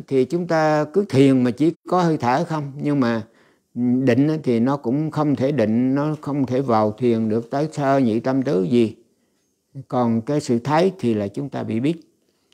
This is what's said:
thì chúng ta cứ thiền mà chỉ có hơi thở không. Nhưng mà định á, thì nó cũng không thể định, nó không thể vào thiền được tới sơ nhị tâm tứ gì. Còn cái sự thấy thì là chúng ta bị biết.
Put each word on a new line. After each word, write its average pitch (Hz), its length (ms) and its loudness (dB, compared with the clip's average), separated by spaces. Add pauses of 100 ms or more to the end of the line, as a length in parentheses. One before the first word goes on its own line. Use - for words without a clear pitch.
thì 131 180 2
chúng 170 220 -4
ta 156 460 2
cứ 202 160 2
thiền 135 340 4
mà 123 80 2
chỉ 156 220 0 (140)
có 180 160 2
hơi 160 140 2
thở 123 260 0
không. 151 280 -6 (100)
Nhưng 143 180 0
mà 117 280 0 (760)
định 131 240 4
á, 156 160 0
thì 120 160 2
nó 135 180 2
cũng 143 340 -2
không 151 240 0
thể 131 160 0
định, 123 440 0
nó 147 260 -2
không 143 240 -2
thể 127 160 -2
vào 110 300 2
thiền 113 380 0
được 117 200 -2
tới 147 220 -4
sơ 139 260 0
nhị 117 220 2
tâm 131 240 -2
tứ 165 200 0
gì. 120 320 2 (920)
Còn 117 340 0
cái 143 200 -2
sự 120 180 0
thấy 160 400 2
thì 117 140 0
là 101 140 -2
chúng 135 220 -8
ta 123 140 -8
bị 110 160 -4
biết. 151 360 -6 (380)